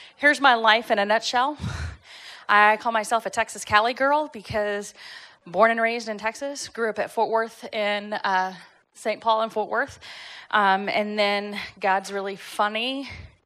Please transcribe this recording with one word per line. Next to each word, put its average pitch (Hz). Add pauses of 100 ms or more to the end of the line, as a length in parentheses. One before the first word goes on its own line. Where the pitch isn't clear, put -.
(180)
here's 285
my 269
life 226
in 208
a 202
nutshell. 247 (920)
I 208
call 233
myself 220
a 190
Texas 220
Cali 220
girl 285
because 208 (540)
born 196
and 226
raised 226
in 208
Texas, 269
grew 220
up 208
at -
Fort 220
Worth 226
in, 208
uh, 185 (400)
Saint -
Paul 220
and 226
Fort 208
Worth. 247 (540)
Um, 196
and 208
then 202 (220)
God's 196
really 196
funny 226 (360)